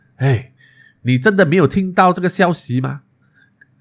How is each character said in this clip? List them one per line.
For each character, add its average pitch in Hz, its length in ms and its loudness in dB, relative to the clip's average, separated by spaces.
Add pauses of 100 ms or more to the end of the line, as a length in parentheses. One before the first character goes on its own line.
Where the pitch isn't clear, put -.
(160)
哎， 131 380 -2 (500)
你 127 160 0
真 208 160 0
的 190 100 4
没 151 100 0
有 175 120 4
听 185 260 -2
到 185 180 4
这 175 80 -4
个 180 80 -2
消 175 240 0
息 127 300 -4
吗？ 135 220 -8 (760)